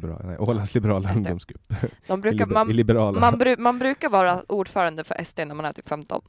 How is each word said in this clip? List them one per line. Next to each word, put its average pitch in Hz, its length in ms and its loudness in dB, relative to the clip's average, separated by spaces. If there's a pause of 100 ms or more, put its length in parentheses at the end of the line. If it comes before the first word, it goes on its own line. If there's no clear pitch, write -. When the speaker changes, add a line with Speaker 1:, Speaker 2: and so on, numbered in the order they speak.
Speaker 1:
Libera-, 82 240 -8
nej, 90 120 -10
Ålands 104 360 -2
liberala 101 360 0
Speaker 2:
S 95 40 0
D. 120 60 2
Speaker 1:
ungdomsgrupp. 90 400 -8 (460)
Speaker 2:
De 190 140 -2
brukar, 214 160 0
Speaker 1:
I - 20 -2
liber-, - 160 0
Speaker 2:
man, 214 160 2
Speaker 1:
i - 20 2
liberala. 110 480 4
Speaker 2:
man 233 140 6
bru-, 247 240 2
man 240 200 2
brukar 269 320 -2
vara 185 380 2
ordförande 180 560 -2
för - 140 -6
S 165 140 -10
D 165 120 -6
när 147 100 -12
man 156 100 -8
är 147 80 -6
typ - 160 -18
femton. - 400 -6